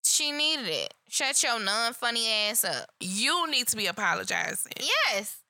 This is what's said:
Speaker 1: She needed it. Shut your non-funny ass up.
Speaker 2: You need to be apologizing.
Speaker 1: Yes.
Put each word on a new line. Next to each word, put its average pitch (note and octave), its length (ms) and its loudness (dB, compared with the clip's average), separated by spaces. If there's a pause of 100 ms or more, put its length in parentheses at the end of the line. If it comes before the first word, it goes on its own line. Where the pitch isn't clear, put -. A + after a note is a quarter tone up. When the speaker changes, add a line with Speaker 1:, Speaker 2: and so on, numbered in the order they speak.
Speaker 1:
She D4 260 2
needed D4 380 0
it. C3+ 240 -4 (160)
Shut C4+ 340 2
your A#3+ 160 2
non-funny A#3 680 0
ass G#3+ 360 2
up. D3 260 -4 (100)
Speaker 2:
You C#4 500 0
need B3+ 180 0
to G#3+ 100 -2
be G3+ 80 0
apologizing. F3 920 -2
Speaker 1:
Yes. C#4 580 0 (140)